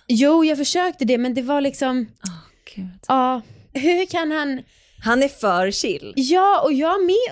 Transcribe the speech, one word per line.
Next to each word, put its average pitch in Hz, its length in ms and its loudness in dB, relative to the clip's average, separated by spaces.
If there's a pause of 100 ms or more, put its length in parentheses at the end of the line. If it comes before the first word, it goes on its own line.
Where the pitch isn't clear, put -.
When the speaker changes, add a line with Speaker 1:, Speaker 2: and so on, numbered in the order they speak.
Speaker 1:
Jo, 285 380 4
jag 302 120 0
försökte 349 480 -2
det, 247 120 2
men 247 160 -2
det 262 80 -4
var 285 200 -2
liksom 262 460 -2 (200)
Speaker 2:
Åh, 180 60 -14 (420)
Gud. 185 140 -12 (180)
Speaker 1:
Ja, 254 340 0 (320)
hur 349 320 0
kan 330 260 -4
han 285 300 -4 (420)
Speaker 2:
Han 247 200 2
är 285 40 2
för 190 440 0
chill. 196 440 -6
Speaker 1:
Ja, 359 480 2
och 302 100 2
jag 339 320 0
med 359 100 2 (160)